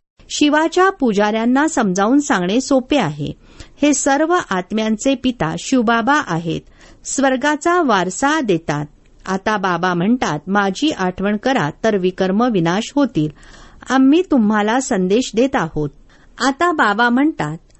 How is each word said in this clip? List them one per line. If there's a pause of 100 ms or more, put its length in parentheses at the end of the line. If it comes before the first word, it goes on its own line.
(300)
शिवाच्या
पुजाऱ्यांना
समजावून
सांगणे
सोपे
आहे. (500)
हे
सर्व (140)
आत्म्यांचे
पिता
शिवबाबा
आहेत. (440)
स्वर्गाचा
वारसा
देतात. (420)
आता
बाबा
म्हणतात,
"माझी
आठवण
करा (140)
तर
विकर्म
विनाश
होतील." (600)
आम्ही (100)
तुम्हाला
संदेश
देत
आहोत. (500)
आता
बाबा
म्हणतात, (220)